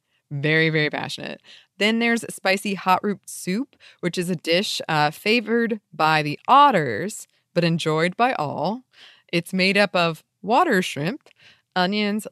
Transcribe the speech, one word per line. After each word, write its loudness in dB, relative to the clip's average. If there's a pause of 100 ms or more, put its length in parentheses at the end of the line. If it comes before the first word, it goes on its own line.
(300)
Very, 0
very 0
passionate. -8 (380)
Then 0
there's 0
spicy -2
hot 0
root -6
soup, -6 (240)
which -4
is -4
a -2
dish, -2
uh, 2
favored 0 (120)
by 2
the -4
otters, 4 (280)
but 2
enjoyed 0
by 2
all. -4 (480)
It's -4
made 2
up 2
of 0 (200)
water 2
shrimp, -6 (480)
onions, 0